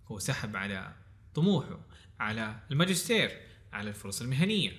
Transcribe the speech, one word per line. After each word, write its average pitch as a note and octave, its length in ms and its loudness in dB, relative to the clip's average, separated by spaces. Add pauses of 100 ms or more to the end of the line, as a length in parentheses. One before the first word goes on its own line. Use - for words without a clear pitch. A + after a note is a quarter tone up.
هو G#2+ 120 -8
سحب G#2 380 -4
على G2 380 -6 (400)
طموحه، E3+ 460 2 (400)
على A2 400 -2 (100)
الماجستير، F3 600 4 (420)
على G#2 160 -6
الفرص G2+ 320 -8
المهنية، C3 580 2